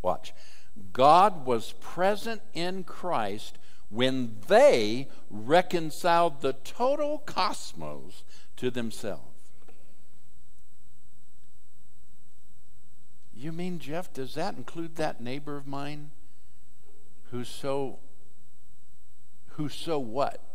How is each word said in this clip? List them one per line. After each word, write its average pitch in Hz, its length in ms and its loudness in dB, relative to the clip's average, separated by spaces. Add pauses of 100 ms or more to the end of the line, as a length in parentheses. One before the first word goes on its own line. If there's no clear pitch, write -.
Watch. - 320 0 (580)
God 160 520 6
was 120 280 0
present 208 680 0 (120)
in 180 300 0
Christ 110 720 0 (300)
when 123 480 2 (100)
they 135 640 6 (220)
reconciled 165 1120 2
the 262 100 2
total 294 680 0
cosmos - 1040 0 (340)
to 127 140 0
themselves. 113 520 -2 (4000)
You 151 180 0
mean, 175 260 0
Jeff, 151 340 0
does 131 220 0
that 175 220 0
include 165 400 -2
that 156 240 0
neighbor 143 380 -2
of 135 80 -4
mine 147 440 -2 (1200)
who's 123 180 -2
so, 135 500 0 (1500)
who's 151 240 0
so 160 240 0
what? 117 440 0 (120)